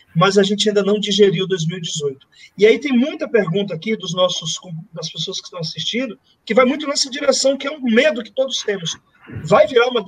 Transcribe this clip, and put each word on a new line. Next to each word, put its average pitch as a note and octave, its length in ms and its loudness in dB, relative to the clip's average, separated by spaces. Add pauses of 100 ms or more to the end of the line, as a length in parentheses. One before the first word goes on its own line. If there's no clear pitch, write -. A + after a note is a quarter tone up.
(160)
mas F#3+ 220 4
a G3 60 6
gente G3+ 260 0
ainda G3+ 140 0
não G#3 160 0
digeriu G3+ 480 2
dois F3 180 -2
mil F#3 120 -2
e - 40 -10
dezoito. C#3+ 460 -8 (300)
E G3 80 6
aí A#3 140 6
tem C4+ 140 -4
muita C#4+ 360 0
pergunta F#3+ 440 0
aqui G#3+ 220 -4
dos F#3 180 -8
nossos, F3+ 440 -2 (360)
das D#3+ 160 -10
pessoas E3+ 300 -8
que - 60 -18
estão F3+ 140 -14
assistindo, G3 580 -6 (280)
que A3 80 -4
vai B3 120 6
muito C#4+ 220 -2
nessa C#4+ 220 -4
direção, C4+ 480 0
que C#4 100 -8
é C#4+ 40 -4
um D#4 100 -10
medo A#3+ 420 2
que - 80 -16
todos C4 320 -4
temos. F3 340 -6 (460)
Vai A3 240 6
virar B3+ 220 2
uma, A#3 180 -2